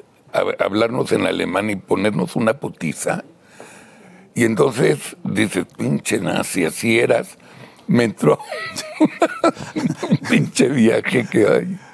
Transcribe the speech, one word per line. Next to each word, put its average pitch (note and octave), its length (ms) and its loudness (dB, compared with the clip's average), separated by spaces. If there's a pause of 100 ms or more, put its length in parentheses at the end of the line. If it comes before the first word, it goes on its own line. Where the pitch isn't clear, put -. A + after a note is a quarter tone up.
(340)
a, G2 60 2
a F#2+ 260 0
hablarnos A2+ 480 0
en G2+ 120 0
alemán F2+ 440 -2
y G#2 80 -4
ponernos G2 580 -2
una A2+ 240 0
putiza. - 640 -6 (1120)
Y A#2 100 2
entonces C3+ 800 0
dices, G2 400 -2 (120)
"Pinche - 420 -2
nazi, - 440 -2
así A2+ 360 0
eras". A#2+ 380 2 (480)
Me A#2+ 200 4
entró - 340 2 (600)
<laughs> - 1080 -2
un B3 80 2 (120)
pinche - 400 2
viaje A#2 600 2
que A2+ 180 4
hay. F#3 320 2 (140)